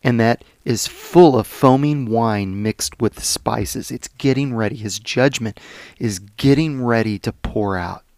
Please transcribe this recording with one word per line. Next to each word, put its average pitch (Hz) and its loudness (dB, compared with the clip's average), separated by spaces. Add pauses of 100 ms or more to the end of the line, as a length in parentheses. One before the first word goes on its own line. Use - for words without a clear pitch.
and 120 2
that 113 2 (200)
is 113 -4
full 165 6
of 110 0
foaming 139 2
wine 104 -2
mixed - -4
with - -4
spices." - -4
It's - -12
getting 135 -2
ready. 113 -2
His 107 -10
judgment 123 -2 (400)
is 104 -4
getting 139 0
ready 110 0
to 113 -6
pour 101 -4
out. 90 -8 (140)